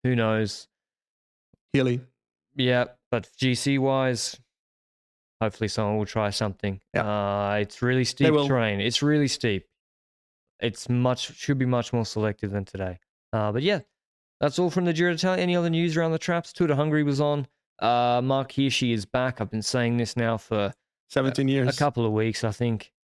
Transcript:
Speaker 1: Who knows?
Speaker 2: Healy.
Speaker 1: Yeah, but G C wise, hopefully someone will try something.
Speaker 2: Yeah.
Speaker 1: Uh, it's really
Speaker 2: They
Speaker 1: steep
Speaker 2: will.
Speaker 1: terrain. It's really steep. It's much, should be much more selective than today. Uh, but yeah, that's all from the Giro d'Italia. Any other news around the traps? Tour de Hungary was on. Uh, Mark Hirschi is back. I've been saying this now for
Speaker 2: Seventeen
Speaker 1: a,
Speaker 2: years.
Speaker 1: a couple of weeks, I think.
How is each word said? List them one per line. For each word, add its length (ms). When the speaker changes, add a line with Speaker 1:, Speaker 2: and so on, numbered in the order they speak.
Speaker 1:
Who 100
knows? 540
Speaker 2:
Healy. 280
Speaker 1:
Yeah, 320
but 280
G 160
C 240
wise, 600
hopefully 280
someone 280
will 100
try 240
something. 500
Speaker 2:
Yeah. 120
Speaker 1:
Uh, 100
it's 200
really 200
Speaker 2:
They 40
Speaker 1:
steep 280
Speaker 2:
will. 140
Speaker 1:
terrain. 340
It's 220
really 260
steep. 380
It's 280
much, 480
should 220
be 80
much 260
more 120
selective 460
than 140
today. 340
Uh, 200
but 100
yeah, 180
that's 180
all 120
from 140
the 80
Giro 200
d'Italia. 300
Any 140
other 140
news 260
around 160
the 60
traps? 340
Tour 140
de 100
Hungary 260
was 180
on. 280
Uh, 440
Mark 300
Hirschi 400
is 140
back. 340
I've 100
been 120
saying 340
this 200
now 200
for 360
Speaker 2:
Seventeen 400
Speaker 1:
a, 40
Speaker 2:
years. 220
Speaker 1:
a 40
couple 280
of 60
weeks, 320
I 80
think. 400